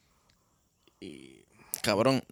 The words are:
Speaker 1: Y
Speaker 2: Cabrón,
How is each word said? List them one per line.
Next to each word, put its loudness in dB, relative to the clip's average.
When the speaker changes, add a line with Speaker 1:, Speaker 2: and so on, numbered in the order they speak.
Speaker 1:
Y -18
Speaker 2:
Cabrón, 2